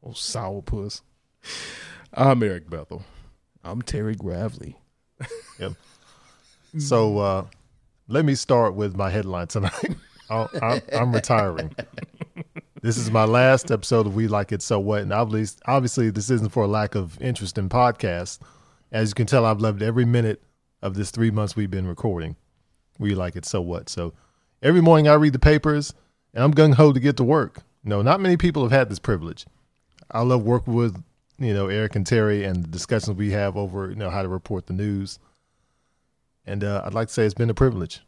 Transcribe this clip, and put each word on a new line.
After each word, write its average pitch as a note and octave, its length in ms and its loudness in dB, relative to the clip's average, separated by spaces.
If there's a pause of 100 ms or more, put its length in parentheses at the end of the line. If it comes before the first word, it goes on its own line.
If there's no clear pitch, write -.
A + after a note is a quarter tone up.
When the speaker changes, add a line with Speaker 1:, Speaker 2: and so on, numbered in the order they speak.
Speaker 1:
Oh, B2+ 60 -16
sourpuss. G2+ 880 -8 (1120)
Speaker 2:
I'm C3 300 4
Eric F2+ 260 -4
Bethel. E2 340 -12 (640)
Speaker 1:
I'm G2+ 160 -10
Terry A2 340 -6
Gravely. F2 600 -10 (840)
Speaker 3:
Yep. F#2+ 140 -8 (1040)
So, A#2 380 2
uh, G2 280 0 (640)
let D3+ 180 2
me C#3 80 2
start A#2 400 2
with G2+ 200 -4
my F#2+ 140 -2
headline F#2 380 -4
tonight. G#2 480 -4 (100)
<laughs> - 260 -18
I'll, A2 200 -2 (100)
I'm, A#2 220 -2 (100)
I'm A#2+ 220 0
retiring. G2 600 0 (1080)
This A2+ 160 -2
is A2+ 120 -4
my A2 140 4
last B2+ 460 4
episode A2+ 360 2
of G2 80 -4
We A2 140 0
Like G2+ 240 -2
It G2 80 -4
So - 200 0
What, G#2 200 0
and G2 140 -4
obviously, G#2+ 500 -2
obviously, B2+ 460 0
this G#2 180 -4
isn't A2 240 0
for A2+ 120 2
a G2+ 40 0
lack G#2+ 260 -2
of F2+ 280 -6
interest A#2 340 -6
in F#2+ 140 -4
podcasts. G#2 680 0 (520)
As A2 180 0
you G#2 60 -6
can A#2+ 120 0
tell, A#2+ 200 4
I've G#2+ 160 2
loved G#2 200 0
every A#2 220 0
minute A#2 380 0 (400)
of G2 120 -4
this G2 160 -4
three A2+ 200 0
months G#2 260 -2
we've G#2 140 -2
been F#2 160 -4
recording E2+ 500 -6 (600)
We G2+ 160 0
Like F2+ 200 -4
It E2+ 120 -10
So G2 160 -4
What. F2 260 -8
So E2+ 240 -8 (500)
every E3 180 4
morning D#3+ 280 6
I D3+ 60 10
read D3+ 180 4
the B2+ 60 0
papers, D3+ 540 4 (420)
and A#2 100 0
I'm D3+ 100 6
gung-ho D3+ 380 8
to B2+ 80 2
get C3 180 2
to C3 60 4
work. C3+ 380 0 (220)
No, G#2 160 0
not D3 200 4
many F#3 160 4
people D#3+ 260 2
have A#2+ 100 2
had C3 160 4
this G2 120 -8
privilege. E2+ 440 -4 (680)
I A2+ 120 -2
love B2 220 2
working A#2+ 300 0
with, A2+ 280 0 (360)
you A#2+ 140 -2
know, G2+ 160 -2
Eric G#2 280 -2
and G2 100 -2
Terry G#2 380 2
and F#2 200 -2
the D#2+ 40 -10
discussions G2+ 480 -4
we G#2 160 -2
have G2+ 240 -2
over, G2 340 -6
you G2 60 -12
know, G#2 140 -6
how G2 120 -4
to F#2+ 60 -4
report F#2 380 -8
the - 60 -8
news. G2 460 -4 (1300)
And, G2+ 180 -6
uh, G2+ 200 -4
I'd F#2 100 -8
like A2+ 140 -4
to - 60 -14
say A2+ 100 2
it's G#2+ 100 0
been A#2 160 0
a A2 40 0
privilege. G#2 540 -2